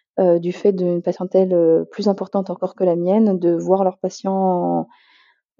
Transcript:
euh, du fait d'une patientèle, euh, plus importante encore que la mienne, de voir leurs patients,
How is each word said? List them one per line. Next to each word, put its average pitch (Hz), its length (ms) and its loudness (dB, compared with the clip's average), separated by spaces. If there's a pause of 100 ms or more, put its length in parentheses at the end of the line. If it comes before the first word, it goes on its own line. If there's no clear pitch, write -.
(200)
euh, 175 180 4
du 170 140 -2
fait 202 220 0
d'une 180 280 -2
patientèle, 185 520 0
euh, 165 320 4
plus 214 220 -4
importante 196 440 -4
encore 185 240 -8
que 190 80 -4
la 175 120 2
mienne, 190 420 2
de 170 180 0
voir 180 280 0
leurs 185 140 -2
patients, 185 920 -2 (720)